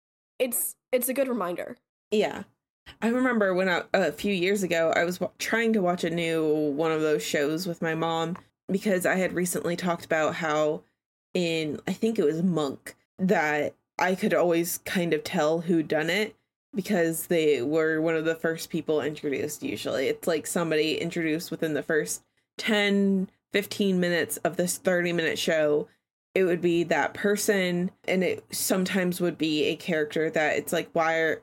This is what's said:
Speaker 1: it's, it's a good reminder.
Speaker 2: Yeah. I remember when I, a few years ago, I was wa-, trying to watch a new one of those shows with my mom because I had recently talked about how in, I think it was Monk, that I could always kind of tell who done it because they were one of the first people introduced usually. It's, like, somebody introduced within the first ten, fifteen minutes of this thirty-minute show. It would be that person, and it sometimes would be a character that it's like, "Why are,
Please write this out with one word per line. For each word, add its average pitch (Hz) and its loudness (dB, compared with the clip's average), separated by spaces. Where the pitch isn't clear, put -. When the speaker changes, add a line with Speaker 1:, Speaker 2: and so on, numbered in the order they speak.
Speaker 1:
it's, - -2
it's 254 0
a 254 -4
good 269 0
reminder. 196 -4
Speaker 2:
Yeah. 208 0
I 214 0
remember 233 2
when 185 2
I, 175 0
a 185 4
few - -4
years 196 0
ago, 165 2
I - 4
was 180 -2
wa-, 180 -4
trying 226 0
to 214 2
watch 180 0
a 175 -2
new 165 0
one 151 0
of 156 0
those 151 2
shows 156 0
with 170 -6
my 160 0
mom 165 -2
because 190 0
I 147 2
had 185 0
recently 175 -2
talked 175 -2
about 156 0
how 151 0
in, 160 -2
I 190 -2
think 220 0
it 190 2
was 156 2
Monk, 156 -2
that 156 2
I 185 2
could 190 0
always 170 2
kind 170 0
of 151 0
tell 165 0
who 165 2
done 156 0
it 208 -2
because 175 0
they 151 4
were 156 2
one 165 2
of 156 -2
the 165 2
first 165 -4
people 156 0
introduced 147 -4
usually. 131 -4
It's, 147 -4
like, 160 -2
somebody 156 0
introduced 165 -4
within 160 -4
the 135 -2
first 165 -2
ten, 202 2
fifteen 196 0
minutes 175 0
of 156 -2
this 180 0
thirty-minute 175 0
show. 151 2
It 185 2
would 175 0
be 170 2
that 156 0
person, 196 0
and 185 2
it - -2
sometimes 185 0
would 175 -2
be 151 0
a 165 0
character 156 -2
that 156 0
it's - -4
like, 165 -2
"Why 165 2
are, 160 0